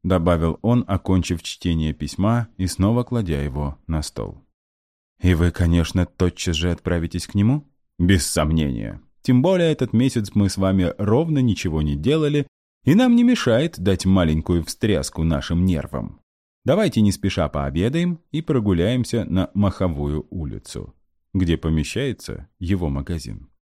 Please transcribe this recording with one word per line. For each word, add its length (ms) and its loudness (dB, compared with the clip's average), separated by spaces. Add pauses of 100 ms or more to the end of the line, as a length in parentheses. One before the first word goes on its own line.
Добавил 600 2
он, 240 2
окончив 560 0
чтение 500 -2
письма 640 -2
и 100 -2
снова 380 0
кладя 360 -2
его 460 -6
на 160 -2
стол. 420 -12 (760)
«И 140 4
вы, 160 2
конечно, 560 2
тотчас 500 -2
же 140 -2
отправитесь 560 -4
к 80 -18
нему?» 340 2 (300)
«Без 280 4
сомнения. 760 -2 (220)
Тем 200 4
более 300 2
этот 200 -2
месяц 420 0
мы 140 2
с 80 -4
вами 420 0
ровно 420 0
ничего 420 0
не 140 -2
делали, 500 0 (380)
и 100 4
нам 220 6
не 80 6
мешает 560 2
дать 260 0
маленькую 580 2
встряску 600 -2
нашим 400 0
нервам. 560 -4 (440)
Давайте 360 2
не 100 6
спеша 380 -2
пообедаем 720 -2 (100)
и 100 -4
прогуляемся 840 0
на 300 -2
Маховую 760 -2
улицу, 640 -10 (400)
где 220 2
помещается 920 -4 (100)
его 300 -2
магазин». 600 -8 (140)